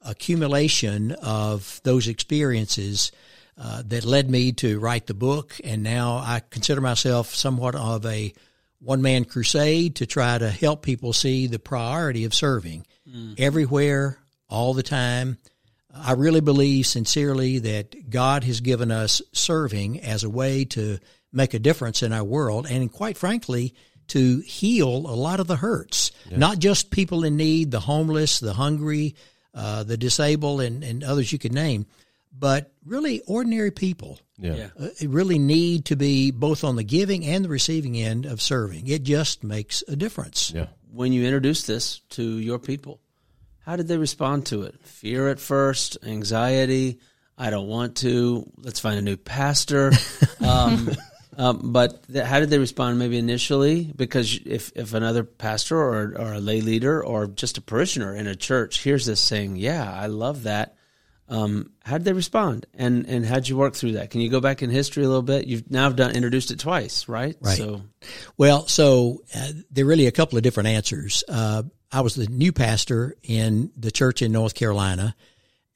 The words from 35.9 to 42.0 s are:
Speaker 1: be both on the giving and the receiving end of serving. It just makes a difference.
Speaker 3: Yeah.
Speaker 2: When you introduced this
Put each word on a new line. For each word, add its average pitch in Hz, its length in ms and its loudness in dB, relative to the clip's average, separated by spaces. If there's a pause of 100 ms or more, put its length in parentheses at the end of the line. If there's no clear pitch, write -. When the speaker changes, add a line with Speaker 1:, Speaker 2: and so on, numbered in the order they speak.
Speaker 1:
be 139 340 2
both 143 320 -2
on 131 140 0
the 110 60 -2
giving 175 420 0
and 180 180 0
the 180 60 -4
receiving 143 480 -2
end 113 280 -2
of 123 160 -8
serving. 107 460 -2
It 143 160 -2
just 147 400 -2
makes 107 460 -6
a 143 80 -4
difference. - 580 -4
Speaker 3:
Yeah. 82 120 -4 (220)
Speaker 2:
When 123 240 -2
you 123 120 2
introduced 139 420 0
this - 320 -4 (120)